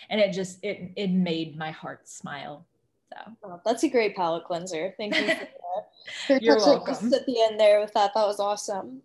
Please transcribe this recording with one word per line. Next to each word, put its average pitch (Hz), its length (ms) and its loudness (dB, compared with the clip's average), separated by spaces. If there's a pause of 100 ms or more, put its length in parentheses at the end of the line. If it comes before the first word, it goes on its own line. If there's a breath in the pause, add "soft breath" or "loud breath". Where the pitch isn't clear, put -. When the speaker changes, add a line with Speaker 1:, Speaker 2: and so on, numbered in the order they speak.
Speaker 1:
and 214 120 0
it 196 100 4
just, 185 320 -6
it, 185 320 -8
it 196 140 -2
made 165 480 0
my 160 140 -8
heart 143 360 -14
smile. 143 580 -14 (460)
So. - 200 -18 (120)
Speaker 2:
Oh, 175 220 -16
that's 233 180 2
a 311 60 0
great 226 260 2
palate 170 300 -2
cleanser. 175 520 -6
Thank 208 220 -6
you 208 80 0
for 330 60 0
Speaker 1:
<laughs> - 20 2
Speaker 2:
that. 190 120 -12 (800 loud breath)
For 269 100 4
Speaker 1:
You're 226 200 6
Speaker 2:
touching 240 300 4
us - 140 -4
Speaker 1:
welcome. 233 120 2
Speaker 2:
at 247 120 0
the 240 160 0
end 220 180 2
there 208 200 8
with 208 140 -2
that. 202 200 2
That 214 140 2
was 202 120 -2
awesome. 208 640 -6